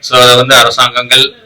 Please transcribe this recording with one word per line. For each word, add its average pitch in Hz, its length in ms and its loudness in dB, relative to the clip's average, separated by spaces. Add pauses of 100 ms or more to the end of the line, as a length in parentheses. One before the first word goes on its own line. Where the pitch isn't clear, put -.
So, - 120 -8
அதை 123 200 4
வந்து 127 200 0
அரசாங்கங்கள் 123 680 -2 (200)